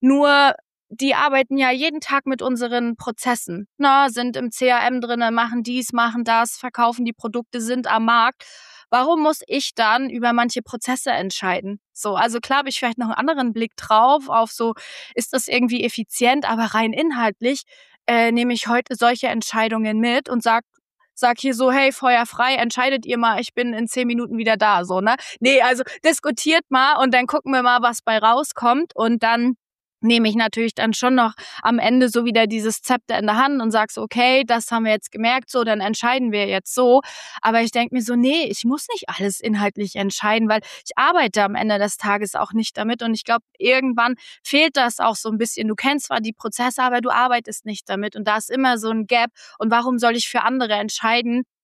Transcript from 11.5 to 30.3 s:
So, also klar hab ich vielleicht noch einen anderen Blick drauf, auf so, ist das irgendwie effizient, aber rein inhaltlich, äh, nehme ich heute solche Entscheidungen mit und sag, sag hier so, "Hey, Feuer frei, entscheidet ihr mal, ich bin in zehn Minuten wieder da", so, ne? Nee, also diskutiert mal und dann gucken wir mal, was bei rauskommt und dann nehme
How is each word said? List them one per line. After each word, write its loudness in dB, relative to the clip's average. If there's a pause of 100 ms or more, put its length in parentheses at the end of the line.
So, -6
also 0
klar -2
hab 0
ich -4
vielleicht -4
noch -4
einen -4
anderen -2
Blick -6
drauf, 4
auf 2
so, -2 (400)
ist -4
das -2
irgendwie 0
effizient, 0
aber -2 (100)
rein 0
inhaltlich, -2 (440)
äh, 2
nehme 0
ich -4
heute -2
solche 0
Entscheidungen -2
mit 0
und -2
sag, 2 (500)
sag 2
hier 0
so, 2
"Hey, 4
Feuer 2
frei, 0
entscheidet -2
ihr -2
mal, 2
ich -10
bin -4
in -4
zehn -4
Minuten -4
wieder 0
da", 2
so, -2
ne? 2 (260)
Nee, 6
also 2 (200)
diskutiert 2
mal 4
und 4
dann 4
gucken -2
wir 2
mal, 4
was 0
bei 0
rauskommt 2
und 2
dann 2 (480)
nehme 4